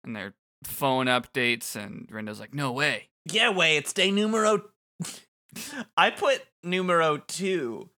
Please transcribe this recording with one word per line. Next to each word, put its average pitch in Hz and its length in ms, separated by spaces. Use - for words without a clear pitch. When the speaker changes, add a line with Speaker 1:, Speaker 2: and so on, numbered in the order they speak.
Speaker 1:
And 113 120
their 98 180
phone 131 440
updates, 120 680
and 104 340
Rindo's 107 300
like, 107 140
"No 139 180
way." 131 380
Speaker 2:
Yeah, 220 200
way. 170 260
It's 147 160
day 190 180
numero 214 540
<laughs> - 960
I 190 140
put 480 300
numero 175 540
two 151 800